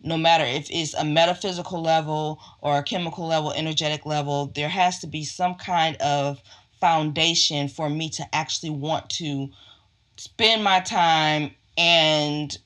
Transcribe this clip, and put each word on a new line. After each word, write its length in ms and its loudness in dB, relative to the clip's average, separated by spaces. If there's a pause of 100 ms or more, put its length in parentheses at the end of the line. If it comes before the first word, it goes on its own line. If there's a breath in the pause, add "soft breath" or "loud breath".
no 160 -4
matter 280 6
if 240 -2
it's 240 -4
a 100 -2
metaphysical 800 0
level 580 0 (220 loud breath)
or 160 2
a 60 -2
chemical 440 -6
level, 260 0
energetic 520 -2
level, 500 -2
there 140 -2
has 300 0
to 80 -12
be 160 -8
some 320 -4
kind 420 0
of 440 -2 (380 loud breath)
foundation 880 2
for 220 -4
me 200 -4
to 260 -6
actually 340 -4
want 400 -4
to 400 -6 (680 soft breath)
spend 460 0
my 160 4
time 720 2 (260)
and 880 2